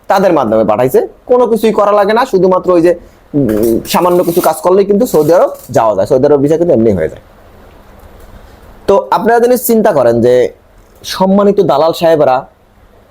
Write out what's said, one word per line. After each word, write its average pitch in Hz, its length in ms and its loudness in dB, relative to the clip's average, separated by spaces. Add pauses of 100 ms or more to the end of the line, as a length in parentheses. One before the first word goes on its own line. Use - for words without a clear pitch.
তাদের 190 240 0
মাধ্যমে 113 320 0
পাঠাইছে। 131 440 0 (180)
কোনো 247 200 2
কিছুই 220 260 0
করা 208 200 0
লাগে 208 200 0
না, 240 140 -2
শুধুমাত্র 185 440 0
ওই 175 120 2
যে, 170 120 2 (400)
উম, 113 520 -2
সামান্য 180 380 0
কিছু 170 160 -2
কাজ 160 160 0
করলেই 190 280 0
কিন্তু 202 220 0
সৌদি 160 280 0
আরব 220 160 2 (200)
যাওয়া 113 240 0
যায়। 95 120 -2
সৌদি 131 200 0
আরব 143 140 2
ভিসা 147 160 0
কিন্তু 170 180 0
এমনি 113 180 2
হয়ে 82 160 -2
যায়। - 120 -14 (1700)
তো 196 240 0
আপনারা 220 300 0
জিনিস 240 260 0
চিন্তা 220 260 0
করেন 117 280 0
যে 123 320 2 (520)
সম্মানিত 202 560 0
দালাল 156 320 0
সাহেবরা 147 540 0 (640)